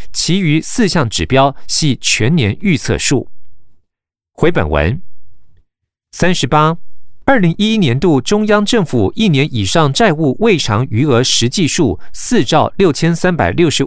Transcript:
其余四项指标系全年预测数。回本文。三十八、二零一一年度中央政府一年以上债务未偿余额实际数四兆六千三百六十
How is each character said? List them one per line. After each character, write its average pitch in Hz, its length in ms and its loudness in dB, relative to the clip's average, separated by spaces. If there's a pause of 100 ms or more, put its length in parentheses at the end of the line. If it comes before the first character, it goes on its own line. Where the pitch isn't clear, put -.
(140)
其 - 260 -2
余 160 220 0
四 - 260 0
项 151 220 0
指 - 160 -2
标 131 280 2 (140)
系 143 320 0
全 - 340 0
年 113 280 0
预 185 160 2
测 101 200 -2
数。 - 300 -2 (1040)
回 - 160 0
本 113 200 0
文。 76 320 0 (1120)
三 180 200 0
十 - 140 -2
八、 156 300 0 (480)
二 269 120 4
零 175 200 2
一 214 160 0
一 220 40 0
年 135 220 2
度 147 220 2
中 208 260 0
央 208 180 2
政 220 180 2
府 117 320 0
一 220 120 0
年 147 260 2
以 107 120 -2
上 147 260 2
债 196 220 2
务 147 260 0
未 208 180 2
偿 117 320 -2
余 107 160 0
额 123 160 2
实 123 280 0
际 160 180 0
数 123 320 0 (140)
四 - 300 0
兆 - 340 2
六 180 160 4
千 165 200 0
三 185 220 0
百 101 160 0
六 156 180 2
十 - 180 0